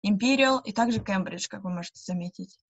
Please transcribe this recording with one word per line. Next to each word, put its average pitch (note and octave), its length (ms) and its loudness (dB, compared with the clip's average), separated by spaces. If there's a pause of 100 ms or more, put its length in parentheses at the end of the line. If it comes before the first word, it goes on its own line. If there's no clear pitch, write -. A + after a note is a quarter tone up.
Imperial C4 580 4
и A3 80 -8
также A3+ 280 2
Кембридж, F#3 480 -4
как - 160 -14
вы F#3 80 -6
можете F3 320 -10
заметить. F3+ 560 -8 (100)